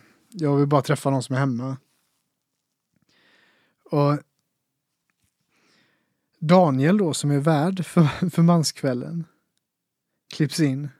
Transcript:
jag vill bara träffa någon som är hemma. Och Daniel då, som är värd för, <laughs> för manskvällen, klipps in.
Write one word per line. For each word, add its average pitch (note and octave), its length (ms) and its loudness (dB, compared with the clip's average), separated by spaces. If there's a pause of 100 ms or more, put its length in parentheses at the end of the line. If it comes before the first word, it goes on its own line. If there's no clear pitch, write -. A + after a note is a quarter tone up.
(300)
jag D3+ 260 -2
vill C#3+ 120 2
bara C#3+ 140 2
träffa C#3+ 280 -4
någon C3+ 140 -2
som C3 120 -6
är C3 40 -2
hemma. C3 380 -6 (2250)
Och C#3+ 280 2 (2250)
Daniel E3 500 4
då, E3+ 160 -2
som D3 180 -4
är C#3+ 80 2
värd D#3+ 460 0
för, E3 440 0
<laughs> - 0 -
för E3+ 120 -2
manskvällen, D#3+ 840 0 (1080)
klipps D3+ 260 -2
in. C#3+ 300 -2 (100)